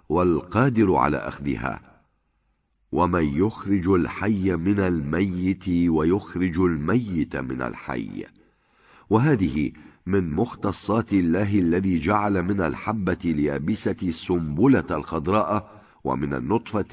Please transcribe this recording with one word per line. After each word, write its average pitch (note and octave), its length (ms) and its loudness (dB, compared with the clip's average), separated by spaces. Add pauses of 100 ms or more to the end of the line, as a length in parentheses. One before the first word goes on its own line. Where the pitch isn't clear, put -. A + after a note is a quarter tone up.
والقادر F2+ 840 2
على C#2 220 2
أخذها؟ A#1+ 640 -6 (1120)
"وَمَنْ F2 320 2
يُخْرِجُ F#2 640 0
الْحَيَّ F#2 680 2
مِنَ F#2+ 240 0
الْمَيِّتِ F2+ 920 0
وَيُخْرِجُ F2 880 2
الْمَيِّتَ F2 760 0
مِنَ B1+ 260 -6
الْحَيِّ؟" G#1+ 640 -8 (840)
وَهَذِهِ F#2+ 640 2 (340)
مِنْ F2+ 260 0
مُخْتَصَّاتِ G2+ 840 -2
اللَّهِ G2 460 2
الَّذِي F2 400 2
جَعَلَ G2+ 440 0
مِنَ G2 180 -2
الْحَبَّةِ F2+ 640 -2
الْيَابِسَةِ D#2 800 -2
السُّنْبُلَةَ F2 880 2
الْخَضْرَاءَ، E2 920 -2 (220)
وَمِنَ C2+ 300 -2
النُّطْفَةِ F2+ 600 -2